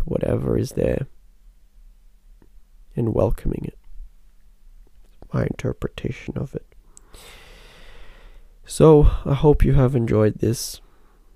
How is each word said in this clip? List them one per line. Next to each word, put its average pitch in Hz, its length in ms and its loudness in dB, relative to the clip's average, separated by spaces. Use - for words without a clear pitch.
whatever - 520 -2
is - 140 -4
there - 360 -2
and 113 180 -2
welcoming - 520 -2
it. - 120 -12
My 60 120 -2
interpretation - 960 -8
of - 180 -8
it. - 100 -12
So, 151 460 6
I 139 80 -2
hope 143 320 4
you 135 80 2
have 135 200 4
enjoyed 110 460 0
this - 400 -4